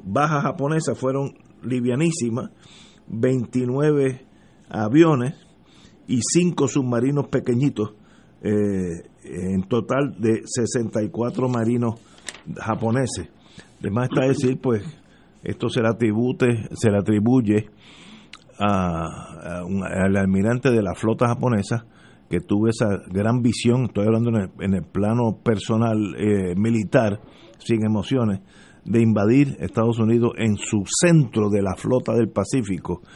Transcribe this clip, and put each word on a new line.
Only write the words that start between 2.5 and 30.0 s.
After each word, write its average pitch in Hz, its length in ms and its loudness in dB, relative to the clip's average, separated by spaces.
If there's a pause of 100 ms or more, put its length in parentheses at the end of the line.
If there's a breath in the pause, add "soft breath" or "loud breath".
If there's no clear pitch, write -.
veintinueve 127 1200 0 (420 soft breath)
aviones 127 640 2 (720 loud breath)
y 127 160 0
cinco 170 460 0
submarinos 127 600 0
pequeñitos, 123 640 0 (480 soft breath)
eh, 98 640 -2 (160)
en 92 440 -4
total 127 500 -2
de 110 260 0
sesenta 117 580 -4
y 104 60 -4
cuatro 120 400 -4
marinos 117 520 -2 (560 loud breath)
japoneses. 113 720 -4 (520 loud breath)
De 98 100 -4
más 117 200 -2
está 131 160 0
decir, 131 340 0
pues, 113 240 0 (580 soft breath)
esto - 280 -4
se 127 100 -2
le 113 80 2
atribute, 117 840 0
se - 180 2
le 101 80 4
atribuye 107 720 2 (880 loud breath)
a, 85 1040 -4
a 90 40 -8
un, 95 180 -4
al 92 360 0
almirante 98 520 2
de 113 120 6
la 90 120 -2
flota 113 340 0
japonesa 120 580 0 (420 loud breath)
que 87 120 0
tuvo 104 280 2
esa 113 200 0 (200)
gran 104 320 0
visión, 120 440 2
estoy 101 200 -2
hablando 113 260 2
en 113 60 2
el, 95 140 -2 (100)
en 95 140 0
el 85 100 -2
plano 110 580 0
personal, 110 760 0
eh, 95 380 0
militar, 107 640 2 (380 loud breath)
sin 113 260 0
emociones, 107 560 0 (440 loud breath)
de 113 180 2
invadir 113 580 4
Estados 113 380 0
Unidos 117 380 2